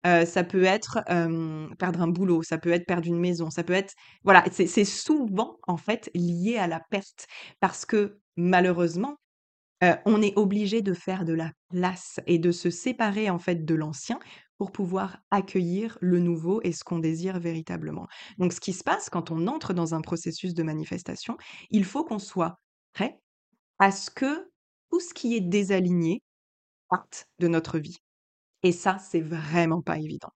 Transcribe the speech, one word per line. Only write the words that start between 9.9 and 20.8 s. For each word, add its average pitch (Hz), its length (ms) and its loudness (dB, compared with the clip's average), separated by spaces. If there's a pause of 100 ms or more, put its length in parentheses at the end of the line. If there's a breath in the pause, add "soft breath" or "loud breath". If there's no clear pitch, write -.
on 214 160 6
est 202 160 2
obligé 208 420 2
de 196 140 0
faire 185 320 -4
de 165 80 0
la 160 180 -4 (160)
place 180 580 -4
et 170 120 4
de 175 120 4
se 175 200 0
séparer, 214 580 -2
en 175 100 0
fait, 170 280 -2
de 160 80 0
l'ancien 156 440 -6 (400 loud breath)
pour 196 140 -6
pouvoir 190 460 -4 (120)
accueillir 190 680 -2
le 180 180 4
nouveau 175 440 0
et 175 100 -2
ce - 100 -10
qu'on 170 160 -4
désire 165 400 -2
véritablement. 165 680 -6 (320 loud breath)
Donc, 180 160 2
ce - 60 -12
qui 190 120 -6
se 185 100 -8
passe 381 280 -2
quand 165 200 -6
on 165 180 0
entre 294 260 -4
dans 165 200 0
un 160 60 -2
processus 165 540 -6
de 165 80 -2
manifestation, 160 720 -6 (320 loud breath)